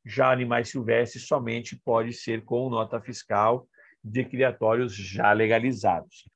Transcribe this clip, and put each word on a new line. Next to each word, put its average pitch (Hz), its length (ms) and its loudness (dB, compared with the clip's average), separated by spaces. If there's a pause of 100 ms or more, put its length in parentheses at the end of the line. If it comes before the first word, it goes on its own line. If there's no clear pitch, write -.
já 131 280 2
animais 120 380 0
silvestres 117 580 -2
somente 117 580 -4
pode 117 280 0
ser 113 300 -6
com 131 240 -2
nota 113 320 -4
fiscal 113 680 0 (360)
de 117 200 -4
criatórios 120 720 0
já 98 380 2
legalizados. 110 880 2 (120)